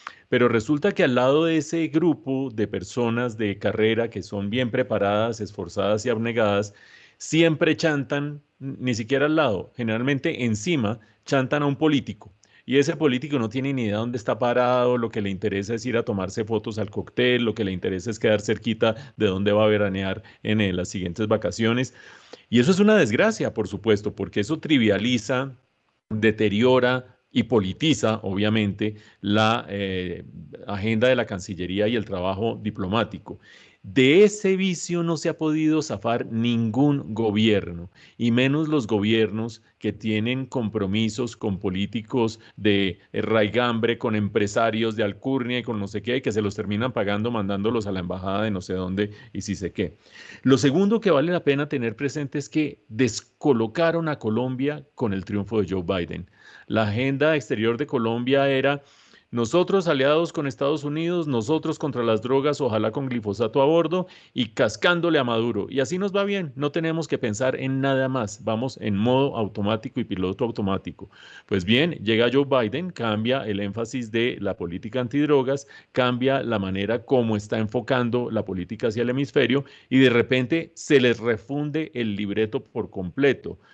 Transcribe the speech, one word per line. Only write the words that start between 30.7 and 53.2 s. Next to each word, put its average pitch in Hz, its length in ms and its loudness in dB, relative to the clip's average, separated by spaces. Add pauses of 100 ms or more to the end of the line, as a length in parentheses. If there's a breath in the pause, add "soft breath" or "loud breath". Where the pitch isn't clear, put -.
de 131 80 4
la 117 100 0
Cancillería 92 640 -4
y 120 80 0
el 107 100 -2
trabajo 98 560 -4
diplomático. 101 800 -4 (420 loud breath)
De 135 440 6
ese 196 320 2
vicio 175 460 -2
no 165 120 0
se 160 140 -2
ha 156 80 -4
podido 156 440 2
zafar 120 440 -4
ningún 117 880 0
gobierno, 104 760 2 (280 loud breath)
y 117 120 0
menos 135 380 2
los 147 200 2
gobiernos 110 760 0 (140 soft breath)
que 107 160 -4
tienen 113 540 -2
compromisos 110 920 -2
con 98 220 -4
políticos 107 800 -2 (160 loud breath)
de, 98 420 2 (140 soft breath)
eh, 107 80 -2
raigambre, 113 760 2
con 110 200 -2
empresarios 110 800 0
de 110 60 0
alcurnia 123 560 -4
y 113 40 -6
con 113 160 -6
no 98 80 -6
sé 101 140 -8
qué, 120 200 -2
que 113 120 -2
se 107 80 0
los 101 140 -2
terminan 107 360 -2
pagando, 107 400 -2
mandándolos 104 560 -2
a 98 60 -4
la 92 80 -4
embajada 92 420 -4
de 110 80 0
no 92 80 -4
sé 95 140 -8
dónde 95 380 -2 (200 loud breath)
y 98 120 -8
si 98 120 -4
sé 87 160 -6
qué. 87 240 -4 (480 loud breath)
Lo 131 140 6
segundo 190 420 2
que 202 120 2
vale 151 200 2
la 175 140 -2
pena 143 240 0
tener 117 260 -4
presente 143 420 -6
es 139 120 -6
que 151 400 -4
descolocaron 131 1200 0